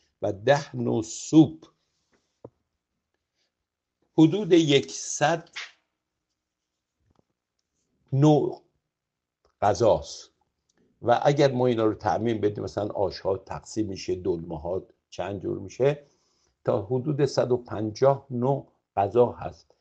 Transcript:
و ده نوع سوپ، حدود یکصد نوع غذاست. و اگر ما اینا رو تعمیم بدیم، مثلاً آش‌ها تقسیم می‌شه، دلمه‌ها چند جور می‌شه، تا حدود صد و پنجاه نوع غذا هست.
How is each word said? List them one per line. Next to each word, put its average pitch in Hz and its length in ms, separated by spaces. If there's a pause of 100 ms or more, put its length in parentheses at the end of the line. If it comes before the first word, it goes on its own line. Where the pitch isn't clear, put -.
(220)
و 104 120
ده 131 420
نوع 120 280
سوپ، - 600 (2500)
حدود 165 360
یکصد 151 960 (2750)
نوع 147 480 (1000)
غذاست. 101 680 (720)
و 117 220
اگر 143 280
ما 123 160
اینا 113 180
رو 107 80
تعمیم 107 480
بدیم، 104 220
مثلاً 101 240
آش‌ها 95 500
تقسیم - 500
می‌شه، 92 280
دلمه‌ها 85 680 (260)
چند 98 320
جور 98 180
می‌شه، 135 440 (600)
تا 110 180
حدود 127 440
صد 123 260
و 120 60
پنجاه 110 720
نوع 127 420 (240)
غذا 101 360
هست. - 500